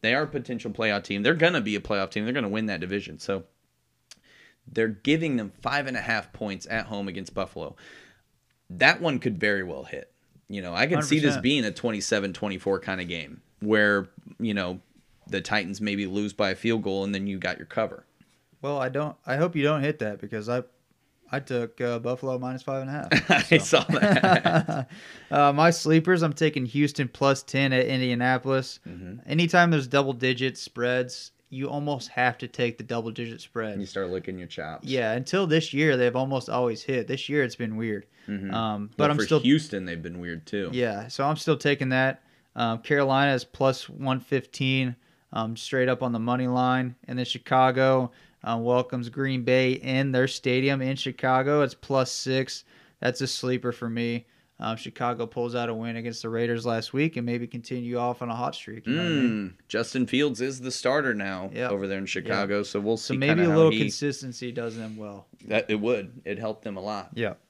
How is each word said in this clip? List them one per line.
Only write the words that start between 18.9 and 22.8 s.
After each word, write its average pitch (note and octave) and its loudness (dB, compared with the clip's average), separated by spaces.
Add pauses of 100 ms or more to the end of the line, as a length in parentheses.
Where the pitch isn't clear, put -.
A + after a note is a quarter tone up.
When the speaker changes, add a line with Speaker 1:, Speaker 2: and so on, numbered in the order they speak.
Speaker 2:
I C3 -2
hope E3+ 2
you D3 2
don't D3 4
hit D#3 -2
that G#2+ -4
because G#2+ -8
I, B2 0 (680)
I C#3+ -4
took, A#2+ -4
uh, A#2+ 0
Buffalo B2+ -4
minus B2+ -6
five C3+ -4